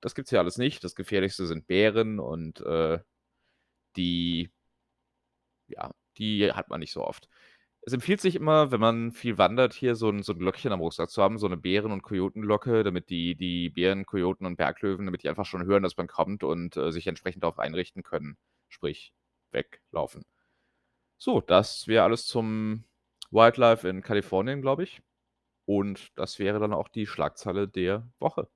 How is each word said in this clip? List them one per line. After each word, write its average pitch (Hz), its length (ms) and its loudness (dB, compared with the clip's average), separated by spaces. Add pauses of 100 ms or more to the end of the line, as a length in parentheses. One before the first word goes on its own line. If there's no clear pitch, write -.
Das - 140 -8
gibt's 139 140 -10
hier 117 100 4
alles 87 180 0
nicht. 131 260 -2
Das 90 120 -8
Gefährlichste 95 500 -2
sind 80 220 -6
Bären 107 520 2
und, 80 420 -8
äh, 82 380 0 (960)
die, 87 540 0 (1160)
ja, - 240 -12 (260)
die 104 340 0
hat - 180 -6
man 82 120 -6
nicht 78 100 -12
so - 120 -8
oft. - 260 -10 (540)
Es 120 100 -8
empfiehlt 160 280 0
sich 180 140 2
immer, 156 360 4
wenn 120 80 2
man 117 320 2
viel 117 280 -4
wandert, 120 340 4
hier 123 220 0
so 110 140 0
ein, 104 120 0
so 98 120 -4
ein 85 60 -8
Glöckchen 95 320 -2
am 92 100 -2
Rucksack 82 280 -4
zu 104 140 2
haben, 104 160 2
so 104 80 0
eine 90 100 -2
Bären- 98 340 0
und 98 120 -8
Kojotenglocke, 104 800 0
damit 90 260 -2
die, 85 260 -2
die 87 340 -2
Bären, 95 360 0
Kojoten 92 400 -2
und 90 120 -6
Berglöwen, 92 480 -2
damit 90 180 -6
die 76 60 -2
einfach 92 180 -4
schon 87 180 -6
hören, 98 160 4
dass 92 160 -2
man 85 100 -4
kommt 95 360 -2
und, 85 340 -4
äh, 78 140 -2
sich 82 160 -6
entsprechend 92 360 -8
darauf 82 140 -2
einrichten 87 460 -6
können, 73 340 -8 (300)
sprich - 460 -10 (380)
weglaufen. - 760 -8 (920)
So, - 240 0
das - 460 4
wäre 110 160 6
alles 101 240 2
zum 110 560 -4 (480)
Wildlife 117 560 6
in 92 160 -4
Kalifornien, 104 580 0
glaub 135 180 0
ich. - 220 -8 (640)
Und 101 540 -2
das - 180 -6
wäre 104 220 0
dann 107 140 0
auch - 160 -2
die 107 180 -6
Schlagzeile 95 600 -2
der 98 400 -2 (120)
Woche. - 360 -2